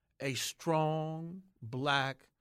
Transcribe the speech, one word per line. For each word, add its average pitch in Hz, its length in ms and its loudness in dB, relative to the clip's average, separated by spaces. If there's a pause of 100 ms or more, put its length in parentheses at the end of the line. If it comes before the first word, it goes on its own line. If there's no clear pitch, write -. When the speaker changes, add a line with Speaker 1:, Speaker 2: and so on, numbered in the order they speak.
(200)
Speaker 1:
a 139 140 -2
strong 160 1080 0 (200)
black 135 560 0
Speaker 2:
That's - 100 -20 (140)